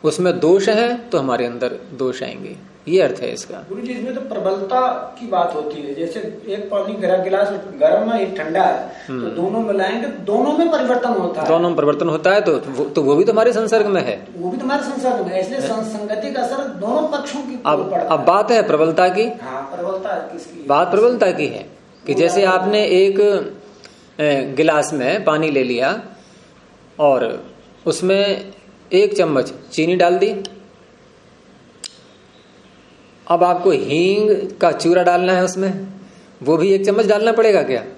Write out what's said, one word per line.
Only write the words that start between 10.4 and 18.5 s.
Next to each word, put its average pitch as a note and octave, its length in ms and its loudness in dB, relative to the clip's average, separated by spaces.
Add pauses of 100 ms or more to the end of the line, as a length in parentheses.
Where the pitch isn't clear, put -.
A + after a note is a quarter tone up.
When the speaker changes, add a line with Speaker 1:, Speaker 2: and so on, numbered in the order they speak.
Speaker 2:
में E4 140 2
परिवर्तन B3 380 0
होता F3+ 320 -2
है। D#3 60 -2
Speaker 1:
दोनों E3+ 220 4
में D#3+ 80 0
परिवर्तन D3 320 0
होता D#3 220 2
है, G#3 100 4
तो E3 160 2
वो, C3+ 280 -4
तो - 160 -2
वो C#3+ 140 4
भी F3 80 4
तुम्हारे A3+ 300 4
संसर्ग G#3+ 320 2
में F#3+ 160 0
है। A#2+ 340 -6
Speaker 2:
वो F3 160 -6
भी - 60 -6
तुम्हारे C4+ 260 -4
संसर्ग B3 420 -2
में F#3 80 -6
है, F#3+ 80 0
इसलिए C4 180 -4
Speaker 1:
है। A3+ 80 -4
Speaker 2:
सं-, A3 300 -6
संगति G#3+ 340 -6
का B3+ 100 -4
असर C4+ 220 -4
दोनों A#3+ 440 -2
पक्षों C#4+ 320 -6
की B3+ 260 -10
Speaker 1:
अब, D3 140 2
Speaker 2:
ओर - 120 -4
पड़ता - 180 -2
Speaker 1:
अब D#3 100 2
Speaker 2:
है। - 60 -4
Speaker 1:
बात G#3 260 4